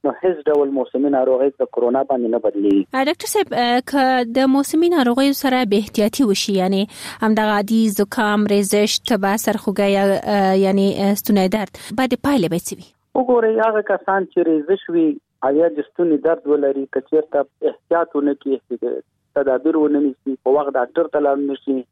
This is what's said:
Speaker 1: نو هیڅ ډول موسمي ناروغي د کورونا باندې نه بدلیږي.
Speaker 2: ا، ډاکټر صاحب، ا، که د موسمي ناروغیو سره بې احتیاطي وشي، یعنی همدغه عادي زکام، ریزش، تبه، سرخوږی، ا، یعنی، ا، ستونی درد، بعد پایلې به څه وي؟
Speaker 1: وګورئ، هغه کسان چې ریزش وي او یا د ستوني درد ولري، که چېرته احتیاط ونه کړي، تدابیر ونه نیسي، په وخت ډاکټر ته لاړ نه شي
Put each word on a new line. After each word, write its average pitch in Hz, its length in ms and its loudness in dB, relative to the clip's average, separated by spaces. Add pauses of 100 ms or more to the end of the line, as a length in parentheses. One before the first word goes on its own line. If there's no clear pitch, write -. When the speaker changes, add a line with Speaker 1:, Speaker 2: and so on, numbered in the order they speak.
Speaker 1:
نو 131 160 -2
هیڅ 175 260 0
ډول 147 300 2
موسمي 135 380 -2
ناروغي 131 340 2
د 127 260 -4
کورونا 120 340 0
باندې 123 240 -2
نه 117 120 0
بدلیږي. 101 380 2 (100)
Speaker 2:
ا، 262 160 0
ډاکټر - 240 -6
صاحب، 415 200 -2
ا، 240 260 0 (120)
که 277 100 2 (360)
د 269 180 2
موسمي 320 400 0
ناروغیو 269 460 2
سره 254 220 0
بې 202 200 0
احتیاطي 220 460 0
وشي، 196 320 -2
یعنی 190 200 0 (400)
همدغه 214 380 2
عادي 226 220 0 (180)
زکام، 208 540 0
ریزش، 208 440 0 (140)
تبه، 202 240 0 (100)
سرخوږی، 202 500 0
ا، 196 580 2 (120)
یعنی، 196 280 2
ا، 196 280 0
ستونی 190 340 2
درد، - 260 -8 (180)
بعد 254 260 -2
پایلې 254 280 2
به 170 120 -2
څه - 120 -10
وي؟ 175 80 -20 (320)
Speaker 1:
وګورئ، 240 360 2 (120)
هغه 214 240 0
کسان 190 420 -2
چې - 60 0 (120)
ریزش 160 400 0
وي 165 180 2 (360)
او 139 120 2
یا 165 120 4
د 147 200 -4
ستوني 170 280 0 (120)
درد 165 240 -2
ولري، 139 400 0
که 135 160 -2
چېرته 156 300 0 (320)
احتیاط 170 460 -4
ونه 143 160 0 (120)
کړي، 127 580 -6 (340)
تدابیر 139 400 0
ونه 147 240 2
نیسي، 139 320 -4 (120)
په 127 120 2
وخت 143 220 -2
ډاکټر 151 360 -2
ته 147 120 0
لاړ 139 120 0 (120)
نه 135 120 -6
شي 135 140 -2 (160)